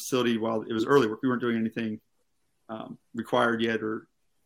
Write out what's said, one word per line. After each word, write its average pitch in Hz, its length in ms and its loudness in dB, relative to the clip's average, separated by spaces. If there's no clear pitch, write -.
facility 120 380 0
while 110 240 -2
it - 100 -8
was 110 120 0
early 131 240 6
work. 107 140 -8
We 135 60 0
weren't 123 120 0
doing 120 160 0
anything, 110 440 -4
um, 113 300 -12
required 117 480 2
yet, 113 200 0
or 110 260 -6